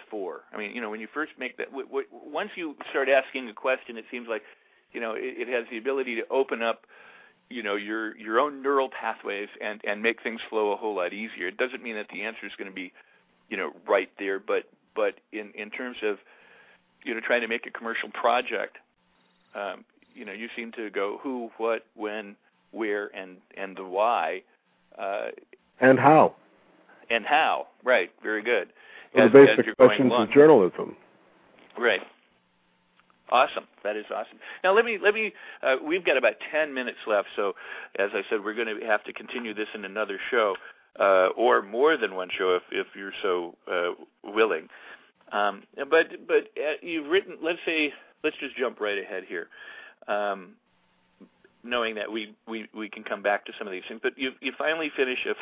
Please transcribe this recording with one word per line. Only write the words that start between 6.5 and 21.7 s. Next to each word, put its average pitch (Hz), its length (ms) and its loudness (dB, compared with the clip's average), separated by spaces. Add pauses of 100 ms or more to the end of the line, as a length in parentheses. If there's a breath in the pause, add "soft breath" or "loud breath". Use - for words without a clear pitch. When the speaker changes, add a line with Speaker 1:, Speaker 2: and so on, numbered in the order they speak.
Speaker 1:
up, 117 240 -2 (640 soft breath)
you 123 120 -8
know, 101 140 -2
your, 107 400 -6
your 110 240 0
own 139 220 -2
neural 135 260 2
pathways 104 600 -8 (120)
and, 107 260 -8
and 104 160 -4
make 117 200 -2
things 117 180 -8 (100)
flow 107 220 0
a 98 40 -2
whole 107 200 -6
lot 90 160 -2
easier. 101 340 -8
It 101 120 -8
doesn't 127 240 -4
mean 117 120 -10
that 107 180 -8
the 92 120 -10
answer 110 220 -10
is 104 120 -12
gonna 98 140 -12
be, 92 200 -12 (560 soft breath)
you 110 80 -8
know, 90 140 -4 (160)
right 98 320 2
there, 98 220 -2
but, 101 240 -2 (320)
but 101 180 0 (180)
in, 104 220 -12
in 104 160 -10
terms 123 320 -10
of, 104 160 -2 (840 soft breath)
you 120 100 -6
know, 113 60 -6
trying 120 220 0
to 113 40 -4
make 113 200 -4
a - 40 -16
commercial 113 400 -8
project, 117 680 0 (760)
um, 101 300 -8 (280)
you 123 120 -18
know, 101 80 -12
you 110 240 -12
seem 117 160 -10
to 110 180 -8
go 101 320 -4
who, 123 360 -6
what, 113 260 -2 (100)